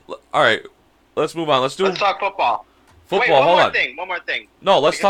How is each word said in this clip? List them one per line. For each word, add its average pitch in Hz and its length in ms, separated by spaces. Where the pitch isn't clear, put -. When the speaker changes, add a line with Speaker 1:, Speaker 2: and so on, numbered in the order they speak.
Speaker 1:
all 151 100
right, 110 220
let's 156 180
move 160 160
on. 131 100
Let's 131 160
do 190 80
Speaker 2:
Let's 190 140
talk 196 220
football. 139 440
Speaker 1:
football. 175 140
Speaker 2:
Wait, 151 120
one 135 100
Speaker 1:
Hold 170 140
Speaker 2:
more 147 100
Speaker 1:
on. 95 60
Speaker 2:
thing. 143 240
One 175 120
more 175 120
thing. 120 260
Speaker 1:
No, 180 160
let's 151 180
Speaker 2:
Because - 140